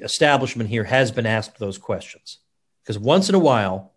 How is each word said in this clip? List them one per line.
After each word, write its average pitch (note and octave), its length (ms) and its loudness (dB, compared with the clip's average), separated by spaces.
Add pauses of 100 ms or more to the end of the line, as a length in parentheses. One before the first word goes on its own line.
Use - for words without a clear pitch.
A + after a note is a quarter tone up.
establishment C3+ 640 0
here A2 140 -2
has B2+ 280 0
been A#2 140 -4
asked A2 320 -2
those G2 220 -8
questions, - 580 -10 (480)
'cause G#2 140 -8
once D#3+ 300 2
in F#3+ 60 2
a F#3+ 40 6
while G#2 580 0